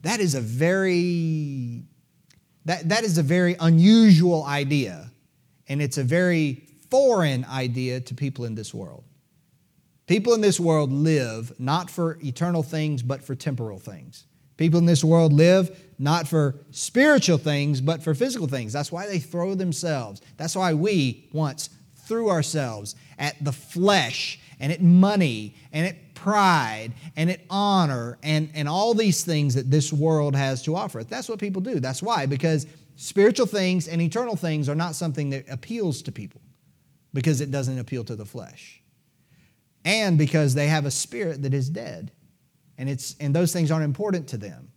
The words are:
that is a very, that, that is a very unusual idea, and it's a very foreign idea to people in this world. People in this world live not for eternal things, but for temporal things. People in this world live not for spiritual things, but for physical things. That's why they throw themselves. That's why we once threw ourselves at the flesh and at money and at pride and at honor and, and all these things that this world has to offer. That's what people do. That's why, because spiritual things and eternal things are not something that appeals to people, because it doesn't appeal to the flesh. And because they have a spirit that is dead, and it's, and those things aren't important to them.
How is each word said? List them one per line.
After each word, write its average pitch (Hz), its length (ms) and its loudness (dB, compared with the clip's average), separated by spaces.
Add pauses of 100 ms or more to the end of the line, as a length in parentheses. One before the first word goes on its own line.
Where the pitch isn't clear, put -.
that 208 180 -2
is 170 160 2
a 127 60 -2
very, 160 1400 -2 (800)
that, 165 240 -4
that 226 140 2
is 180 140 0
a 170 60 2
very 175 360 2
unusual 170 840 6
idea, 135 680 -2 (580)
and 143 120 -4
it's 139 160 -4
a 139 60 -2
very 160 640 0 (220)
foreign 190 560 2
idea 127 560 -4
to 127 120 -12
people 127 300 -6
in 113 120 -8
this 107 180 -12
world. 95 320 -16 (1000)
People 220 260 2
in 226 80 2
this 202 180 2
world 156 320 2
live 131 640 0
not 160 320 -4
for 165 320 -4
eternal 160 420 -2
things, 151 380 -4
but 131 220 -6
for 139 100 -8
temporal 117 460 -6
things. - 460 -20 (320)
People 165 200 4
in 170 80 4
this 165 180 4
world 165 280 6
live 175 480 4 (180)
not 151 300 0
for 143 280 0 (160)
spiritual 262 680 4
things, 143 420 -2
but 156 240 -2
for 160 100 0
physical 226 340 -2
things. 123 260 -6
That's 143 180 -6
why 180 160 -8
they 190 120 -4
throw 175 360 -6
themselves. 151 680 -4 (140)
That's 139 200 -8
why 180 180 0
we 156 580 0
once 151 380 -6 (260)
threw 226 340 -4
ourselves 131 680 -4 (220)
at 143 260 -6
the 143 100 -2
flesh 175 840 0 (200)
and 139 120 -4
at 170 100 -4
money 175 720 4 (160)
and 160 160 -4
at - 280 -14
pride 147 760 2 (240)
and 165 140 0
at 185 100 -4 (100)
honor 170 720 0
and, 156 320 0
and 151 140 -4
all 202 260 2
these 214 300 2
things 147 320 0
that 135 160 0
this 151 220 2
world 147 420 2
has 135 280 -2
to 156 120 -4
offer. 180 280 -8
That's 233 260 -10
what 220 100 -8
people 190 220 -6
do. 208 180 -4
That's 131 240 -6
why, 196 220 0
because 151 420 0 (300)
spiritual 208 500 2
things 185 400 0
and 165 140 -2
eternal 226 340 -2
things 151 320 -2
are 147 80 -2
not 165 200 -4
something 151 340 -4
that 135 200 -8
appeals 175 540 -6
to 120 80 -10
people, - 300 -16 (720)
because 139 260 0
it 143 100 -6
doesn't 131 300 -4
appeal 120 240 -8
to 113 120 -10
the 104 100 -14
flesh. - 540 -18 (1040)
And 202 340 2
because 147 360 2
they 147 140 0
have 151 180 0
a 135 60 -2
spirit 170 500 -6
that 135 140 -2
is 135 140 -2
dead, 151 420 -10 (640)
and 131 100 -8
it's, - 320 -8
and 143 160 -2
those 170 160 2
things 165 200 0
aren't 160 140 0
important 175 440 -4
to 120 80 -10
them. 87 400 -14